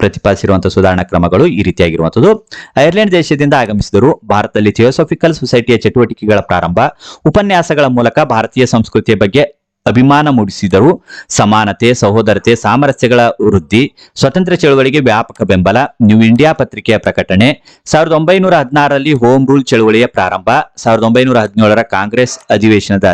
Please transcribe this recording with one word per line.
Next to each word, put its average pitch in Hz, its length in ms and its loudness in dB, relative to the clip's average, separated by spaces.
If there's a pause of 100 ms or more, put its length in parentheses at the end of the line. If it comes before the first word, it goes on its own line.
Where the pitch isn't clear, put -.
ಪ್ರತಿಪಾದಿಸಿರುವಂತಹ 95 720 -2
ಸುಧಾರಣಾ 92 340 2
ಕ್ರಮಗಳು 87 340 0 (120)
ಈ 101 120 -2
ರೀತಿಯಾಗಿರುವಂತದ್ದು. 85 640 0 (540)
ಐರ್ಲೆಂಡ್ 196 340 0
ದೇಶದಿಂದ 147 440 0
ಆಗಮಿಸಿದರು, 104 460 0 (240)
ಭಾರತದಲ್ಲಿ 107 460 -2
ಥಿಯೋಸಾಫಿಕಲ್ 151 640 0
ಸೊಸೈಟಿಯ 120 440 0
ಚಟುವಟಿಕೆಗಳ 107 640 -2
ಪ್ರಾರಂಭ, 87 300 -2 (520)
ಉಪನ್ಯಾಸಗಳ 170 560 0 (120)
ಮೂಲಕ 120 200 0 (160)
ಭಾರತೀಯ 113 300 -2 (100)
ಸಂಸ್ಕೃತಿಯ 110 500 -2
ಬಗ್ಗೆ 135 180 0 (420)
ಅಭಿಮಾನ 139 520 2
ಮೂಡಿಸಿದರು, 98 520 0 (460)
ಸಮಾನತೆ, 107 540 0 (100)
ಸಹೋದರತೆ, 107 540 0 (100)
ಸಾಮರಸ್ಯಗಳ 123 580 0 (240)
ವೃದ್ಧಿ, 98 360 0 (400)
ಸ್ವತಂತ್ರ 180 400 0
ಚಳವಳಿಗೆ 139 460 2
ವ್ಯಾಪಕ 110 440 -2
ಬೆಂಬಲ, 95 260 0 (300)
ನ್ಯೂ 107 100 4 (120)
ಇಂಡಿಯಾ 139 220 2 (100)
ಪತ್ರಿಕೆಯ 107 440 -4
ಪ್ರಕಟಣೆ, 95 420 -2 (440)
ಸಾವಿರದ 160 280 0
ಒಂಬೈನೂರ 185 420 0
ಹದಿನಾರರಲ್ಲಿ 143 600 -2
ಹೋಮ್ 131 280 2
ರೂಲ್ 135 220 2
ಚಳವಳಿಯ 113 360 2 (100)
ಪ್ರಾರಂಭ, 95 320 -4 (340)
ಸಾವಿರದ 113 260 0
ಒಂಬೈನೂರ 127 360 2
ಹದಿನೇಳರ 107 380 0 (120)
ಕಾಂಗ್ರೆಸ್ 107 400 -2 (200)
ಅಧಿವೇಶನದ 101 580 0